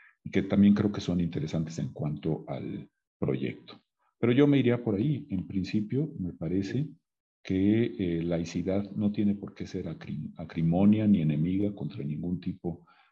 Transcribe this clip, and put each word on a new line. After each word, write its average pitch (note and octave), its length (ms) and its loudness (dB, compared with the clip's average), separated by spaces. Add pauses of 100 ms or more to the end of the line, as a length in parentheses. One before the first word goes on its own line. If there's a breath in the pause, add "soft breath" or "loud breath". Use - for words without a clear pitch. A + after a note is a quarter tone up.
(240 soft breath)
y - 60 -10
que F#2+ 140 2
también G2+ 300 6
creo G#2 180 2
que G2 100 -6
son F2+ 200 0
interesantes D#2+ 580 -2
en - 140 -6
cuanto D2+ 540 -4
al - 420 -8 (280)
proyecto. - 640 -4 (380)
Pero A#2 140 4
yo C#3+ 140 6
me C#3+ 100 6
iría A#2+ 260 2
por G#2 120 0
ahí. C3 340 0
En F2+ 180 -4
principio, G#2+ 720 -2
me F2 140 -4
parece G2 540 -2 (540)
que, G#2 560 2
eh, E2+ 260 -2
laicidad F2 680 -2
no G#2 200 0
tiene G#2 220 0
por G2+ 200 -8
qué - 120 -10
ser F2+ 220 -6
acrim-, D2+ 480 -10
acrimonia F2+ 720 2
ni F#2 140 6
enemiga F2+ 520 0
contra - 300 -8
ningún E2 380 -6
tipo F2 440 -8 (260 soft breath)